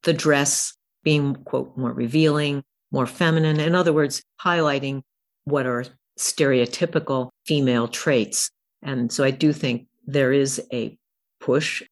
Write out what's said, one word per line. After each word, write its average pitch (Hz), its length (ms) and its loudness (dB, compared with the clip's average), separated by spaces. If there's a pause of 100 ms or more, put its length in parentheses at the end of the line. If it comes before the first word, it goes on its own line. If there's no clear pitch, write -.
the 170 100 2
dress 143 600 0 (300)
being, 147 300 2
quote, - 420 -6
more 123 160 -4
revealing, 143 680 0 (280)
more 143 160 0
feminine. 160 540 2
In 165 140 2
other 175 180 2
words, 147 300 0 (180)
highlighting 139 640 0 (420)
what 143 220 0
are 123 180 -2 (340)
stereotypical 135 1120 0 (160)
female 127 420 2
traits. - 640 -2 (320)
And 127 280 -4
so 143 140 -2
I 135 60 2
do 147 220 2
think 127 340 -4 (200)
there 135 260 2
is 139 280 0 (120)
a 120 240 -6 (440)
push - 520 -2